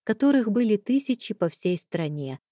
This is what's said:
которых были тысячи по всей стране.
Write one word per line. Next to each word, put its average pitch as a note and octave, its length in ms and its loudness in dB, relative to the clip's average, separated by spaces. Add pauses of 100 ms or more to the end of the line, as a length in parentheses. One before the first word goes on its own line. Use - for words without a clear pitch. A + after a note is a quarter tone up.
которых A#3 480 2
были G#3+ 260 2
тысячи B3 560 -2
по E3+ 160 -2
всей F3+ 280 -2
стране. D3 600 -6 (120)